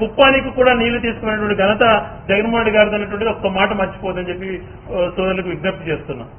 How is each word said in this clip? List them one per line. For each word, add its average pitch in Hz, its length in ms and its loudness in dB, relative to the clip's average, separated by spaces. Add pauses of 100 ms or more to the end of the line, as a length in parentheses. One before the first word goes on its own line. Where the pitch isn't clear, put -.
కుప్పానికి 269 580 4
కూడా 254 220 6
నీళ్లు 233 180 0
తీసుకునేటువంటి 214 640 -2
ఘనత 208 220 4 (440)
జగన్మోహన్ 226 360 2
రెడ్డి 214 120 2
గారిది 208 180 4
అనేటువంటిది 208 400 -2
ఒక్క 202 120 -2
మాట 190 260 0
మర్చిపోదని 185 580 -4
చెప్పి, 185 200 -8 (440)
ఆ, 180 220 0
సోదరులకు 185 380 -2
విజ్ఞప్తి - 360 -4
చేస్తున్నాం. 123 480 -8